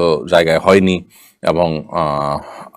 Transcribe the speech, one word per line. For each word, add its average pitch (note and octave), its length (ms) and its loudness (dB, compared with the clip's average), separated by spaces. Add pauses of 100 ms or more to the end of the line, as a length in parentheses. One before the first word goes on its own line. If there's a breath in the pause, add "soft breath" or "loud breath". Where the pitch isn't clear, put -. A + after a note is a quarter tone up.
(300)
জায়গায় E2 300 2
হয়নি, F#2+ 440 2 (380 soft breath)
এবং, D#2+ 500 -2
আহ, D2 480 -4 (380 loud breath)